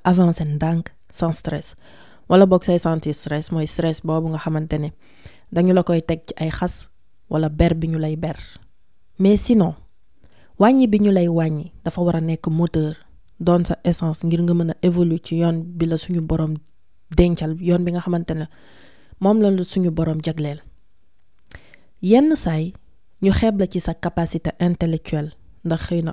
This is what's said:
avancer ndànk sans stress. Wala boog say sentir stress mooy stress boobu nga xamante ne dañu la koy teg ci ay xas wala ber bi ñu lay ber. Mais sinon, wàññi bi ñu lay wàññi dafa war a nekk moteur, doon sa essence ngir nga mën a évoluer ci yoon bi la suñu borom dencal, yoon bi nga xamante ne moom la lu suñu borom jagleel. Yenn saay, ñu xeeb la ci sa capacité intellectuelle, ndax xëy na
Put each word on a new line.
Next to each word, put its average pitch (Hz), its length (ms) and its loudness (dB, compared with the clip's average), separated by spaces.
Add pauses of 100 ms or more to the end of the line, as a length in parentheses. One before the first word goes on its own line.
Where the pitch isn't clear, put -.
avancer 175 420 4
ndànk 160 420 -2 (220)
sans 165 260 -2
stress. - 400 -10 (520)
Wala 190 180 8
boog 185 180 2
say 175 140 2
sentir 160 360 -2
stress - 380 -8
mooy 156 140 -2
stress 160 340 -4
boobu 160 280 -2
nga 160 100 -4
xamante 156 420 -4
ne 151 100 -6 (640)
dañu 180 220 4
la 180 80 4
koy 170 180 0
teg 160 260 -4
ci - 140 -12
ay 160 100 -2
xas - 380 -6 (400)
wala 156 200 0
ber 160 260 2
bi 160 140 -4
ñu 160 100 -4
lay 156 180 -4
ber. 160 200 -6 (800)
Mais 196 180 4
sinon, 202 380 2 (840)
wàññi 254 300 6
bi 208 120 4
ñu 208 120 4
lay 175 160 4
wàññi 160 440 -2 (120)
dafa 165 160 -4
war 175 160 2
a 165 40 -2
nekk 160 280 -4
moteur, 160 460 0 (460)
doon 175 240 2
sa 170 200 -4
essence 165 400 -2
ngir 170 180 0
nga 175 120 2
mën 170 160 0
a 160 120 -4
évoluer 175 400 2
ci - 140 -6
yoon 165 200 2 (200)
bi 170 100 0
la 165 120 0
suñu 175 240 -4
borom 156 320 -2 (640)
dencal, 165 440 2
yoon 175 240 0
bi 175 80 -2
nga 175 80 -4
xamante 170 340 -4
ne 156 120 -8 (760)
moom 208 180 4
la 208 100 4
lu 185 140 0
suñu 180 260 0
borom 160 360 -2
jagleel. 151 340 -6 (1400)
Yenn 262 340 4
saay, 165 360 -4 (500)
ñu 196 100 4
xeeb 214 280 0
la 185 120 0
ci 180 80 -4
sa 165 140 -6
capacité - 640 -4
intellectuelle, 165 720 -2 (340)
ndax 165 220 -2
xëy 170 160 -2
na 165 100 -4